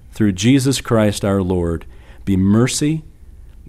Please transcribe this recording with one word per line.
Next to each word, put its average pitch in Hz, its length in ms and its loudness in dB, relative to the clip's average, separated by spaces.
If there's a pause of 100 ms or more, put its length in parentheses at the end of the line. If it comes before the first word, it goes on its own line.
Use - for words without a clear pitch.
(120)
through 104 200 0
Jesus 127 480 2
Christ 107 460 0
our 98 160 0
Lord, 87 440 -2 (380)
be 98 140 0
mercy, 127 640 0 (640)